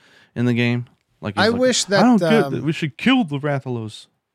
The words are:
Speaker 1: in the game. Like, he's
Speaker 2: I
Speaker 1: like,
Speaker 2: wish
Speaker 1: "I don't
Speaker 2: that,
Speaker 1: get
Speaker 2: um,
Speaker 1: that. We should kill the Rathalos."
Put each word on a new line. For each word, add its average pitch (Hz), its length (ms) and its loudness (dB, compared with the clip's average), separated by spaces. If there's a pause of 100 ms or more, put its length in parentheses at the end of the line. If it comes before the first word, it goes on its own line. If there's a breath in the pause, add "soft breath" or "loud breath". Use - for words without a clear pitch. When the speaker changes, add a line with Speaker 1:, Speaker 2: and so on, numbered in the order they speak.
(340 soft breath)
Speaker 1:
in 120 120 -2
the 120 80 2
game. 120 320 -2 (340)
Like, 98 140 -8
he's 180 100 0
Speaker 2:
I 220 40 4
Speaker 1:
like, 240 120 0
Speaker 2:
wish 254 300 0
Speaker 1:
"I 196 100 4
don't 240 200 6
Speaker 2:
that, 165 100 2
Speaker 1:
get 208 140 4
Speaker 2:
um, 139 100 -6
Speaker 1:
that. - 100 -6
We 160 80 0
should 151 240 -6
kill 254 280 2
the 143 140 -6
Rathalos." 131 680 -6 (280)